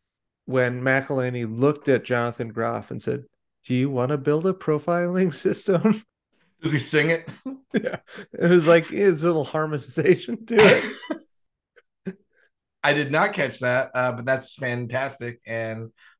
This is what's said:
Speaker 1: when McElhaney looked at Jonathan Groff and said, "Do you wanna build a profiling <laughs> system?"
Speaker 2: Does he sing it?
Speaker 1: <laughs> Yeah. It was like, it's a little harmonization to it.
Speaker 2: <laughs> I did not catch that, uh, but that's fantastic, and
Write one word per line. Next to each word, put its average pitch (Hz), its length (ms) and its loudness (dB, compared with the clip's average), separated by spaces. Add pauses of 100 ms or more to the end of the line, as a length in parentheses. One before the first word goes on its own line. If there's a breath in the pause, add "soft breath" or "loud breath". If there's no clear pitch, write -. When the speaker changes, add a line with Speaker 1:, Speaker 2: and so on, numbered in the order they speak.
(460)
Speaker 1:
when 123 360 0
McElhaney 131 640 -2
looked 135 400 0
at 127 160 4
Jonathan 120 460 -2
Groff 117 420 -4
and 123 100 -10
said, 123 220 -6 (420)
"Do 127 100 -4
you 131 140 2
wanna 131 280 0
build 147 280 0
a 190 80 0
profiling 175 840 0
<laughs> - 100 -4
system?" 208 580 0 (580)
Speaker 2:
Does 143 100 -2
he 147 80 2
sing 151 300 2
it? 165 200 -2 (160)
Speaker 1:
<laughs> 269 100 -10 (160)
Yeah. - 260 -4 (360 loud breath)
It - 160 0
was 175 160 6
like, 170 260 6
it's 185 300 2
a 170 60 0
little 160 160 2
harmonization 156 1040 -2
to 233 100 -2
it. - 1600 0 (280)
Speaker 2:
<laughs> - 400 -18
I 143 100 4
did 139 180 -2
not 180 220 2
catch 135 260 -4
that, 127 340 0
uh, 127 200 0
but 120 120 -10
that's 131 300 -2
fantastic, 123 880 -6
and 113 460 -8 (280 soft breath)